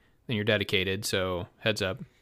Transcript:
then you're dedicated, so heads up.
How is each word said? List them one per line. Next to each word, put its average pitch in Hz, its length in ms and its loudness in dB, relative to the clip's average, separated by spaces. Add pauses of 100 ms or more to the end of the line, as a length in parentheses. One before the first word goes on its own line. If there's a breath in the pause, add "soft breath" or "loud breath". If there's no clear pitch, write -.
(260 soft breath)
then 123 100 -2
you're 104 80 -2
dedicated, 101 600 2
so 92 440 -2 (120)
heads 107 220 0
up. 95 180 -2 (220)